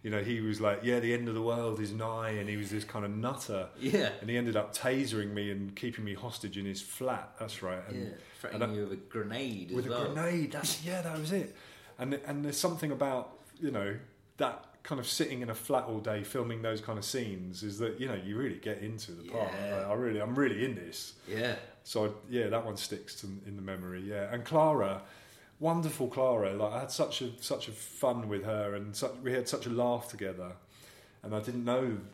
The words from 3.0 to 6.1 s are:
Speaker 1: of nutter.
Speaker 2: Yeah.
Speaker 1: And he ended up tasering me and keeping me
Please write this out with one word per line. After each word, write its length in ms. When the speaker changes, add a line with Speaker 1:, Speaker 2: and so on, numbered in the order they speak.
Speaker 1:
of 60
nutter. 580
Speaker 2:
Yeah. 300
Speaker 1:
And 100
he 60
ended 200
up 200
tasering 560
me 180
and 240
keeping 300
me 100